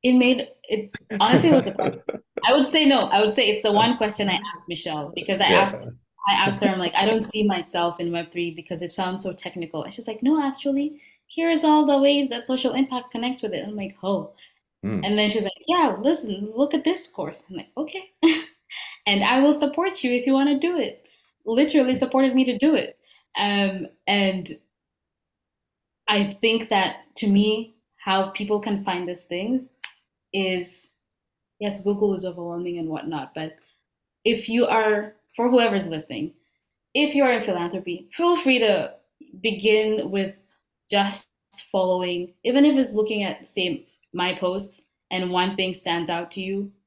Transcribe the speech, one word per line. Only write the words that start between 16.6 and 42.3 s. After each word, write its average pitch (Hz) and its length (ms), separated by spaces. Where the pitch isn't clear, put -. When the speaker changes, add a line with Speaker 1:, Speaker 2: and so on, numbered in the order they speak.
Speaker 1:
at 294 100
this 349 240
course." - 400
I'm 190 80
like, - 200
"Okay." 311 360
<laughs> - 840
"And 202 160
I 247 180
will 285 140
support 330 480
you 247 100
if 247 140
you 269 60
wanna 277 260
do 339 200
it." - 260
Literally 254 500
supported 262 400
me 262 120
to 247 120
do 302 160
it. - 240
Um, 202 500
and 190 420
I 202 320
think 226 300
that, 196 260
to 214 120
me, 214 460
how 190 340
people 208 300
can 202 240
find 180 240
these 175 160
things 233 440
is, 185 580
yes, 202 260
Google 202 300
is 180 100
overwhelming 175 540
and 160 100
whatnot, 156 460
but 160 220
if 226 240
you 226 180
are, 214 480
for 233 140
whoever's 208 380
listening, 156 440
if 294 200
you 277 100
are 254 80
in 214 120
philanthropy, 175 680
feel 349 240
free 269 220
to 202 360
begin 214 680
with 196 260
just 202 400
following, 180 640